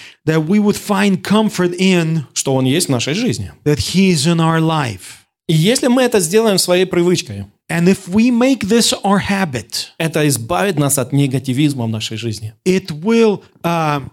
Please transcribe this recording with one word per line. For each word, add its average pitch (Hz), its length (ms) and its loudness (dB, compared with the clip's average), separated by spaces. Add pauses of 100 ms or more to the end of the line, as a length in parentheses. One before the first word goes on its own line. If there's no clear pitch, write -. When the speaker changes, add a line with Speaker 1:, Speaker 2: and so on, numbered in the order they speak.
(260)
Speaker 1:
that 156 200 0
we 196 120 2
would 208 180 2
find 196 460 0
comfort 190 540 0
in 170 460 2 (100)
Speaker 2:
что - 220 -2
Он 131 100 2
есть 143 220 0
в - 40 -4
нашей 127 240 -2
жизни. 180 380 -4 (120)
Speaker 1:
that 147 140 2
He 190 340 2
is 147 140 0
in 170 140 2
our 160 200 4
life. 147 580 -4 (300)
Speaker 2:
И 170 60 2
если 220 340 2
мы 254 140 2
это 247 180 2
сделаем 202 380 2
своей 180 280 2
привычкой, 175 600 -2 (220)
Speaker 1:
And 170 200 2
if 190 200 2
we 220 220 2
make 247 380 2
this 233 340 2
our 196 160 2 (100)
habit, 185 600 -4 (100)
Speaker 2:
это 156 300 -2
избавит 151 500 -2
нас 143 200 0
от 127 140 -4
негативизма 131 760 0
в - 20 -4
нашей 110 280 -6
жизни. 110 380 -8 (100)
Speaker 1:
it 185 280 0
will, 208 500 0 (220)
uh, 160 380 -2 (100)